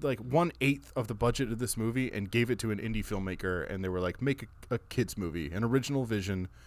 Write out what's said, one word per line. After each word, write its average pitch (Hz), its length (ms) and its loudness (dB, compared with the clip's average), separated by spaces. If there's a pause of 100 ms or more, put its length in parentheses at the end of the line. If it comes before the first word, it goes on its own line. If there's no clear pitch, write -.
like, 135 180 0
one-eighth 139 760 2
of 120 120 0
the 113 80 -4
budget 120 360 2
of 113 80 -2
this 120 160 -2
movie 117 380 0
and 101 180 -4
gave 123 180 4
it 117 100 2
to 110 120 0
an 101 80 0
indie 107 260 -2
filmmaker, 92 640 -2
and 95 140 -4
they 95 60 0
were 90 100 0
like, 90 220 0
"Make 139 220 0
a, - 320 -6
a - 20 0
kids - 400 -2
movie, 82 340 -2
an 95 140 0
original 131 400 2
vision, 98 420 -2 (200)